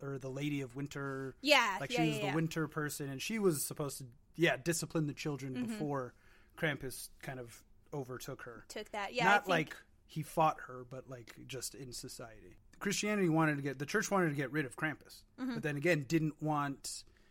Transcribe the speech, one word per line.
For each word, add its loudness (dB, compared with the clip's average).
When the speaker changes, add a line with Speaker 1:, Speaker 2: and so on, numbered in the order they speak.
Speaker 1:
or -6
the -8
lady -2
of -8
winter. -6
Speaker 2:
Yeah, 4
Speaker 1:
Like, -4
Speaker 2:
yeah, 0
Speaker 1:
she 4
was 2
Speaker 2:
yeah, -4
Speaker 1:
the 0
Speaker 2:
yeah. 0
Speaker 1:
winter 2
person, -4
and -6
she -2
was 4
supposed -4
to, -10
yeah, 4
discipline 0
the -2
children -4
Speaker 2:
Mm-hmm. -2
Speaker 1:
before -2
Krampus -4
kind -8
of -16
overtook -8
her. -14
Speaker 2:
Took -10
that, -4
yeah, 4
Speaker 1:
Not 10
Speaker 2:
I 10
think 0
Speaker 1:
like 2
he -6
fought 4
her, -12
but, -14
like, -14
just -8
in -10
society. -14
Christianity 2
wanted 6
to -4
get, -4
the -4
church 0
wanted 6
to 0
get -2
rid 0
of -10
Krampus, -4
Speaker 2:
Mm-hmm. -2
Speaker 1:
but -4
then 0
again, 4
didn't 2
want -2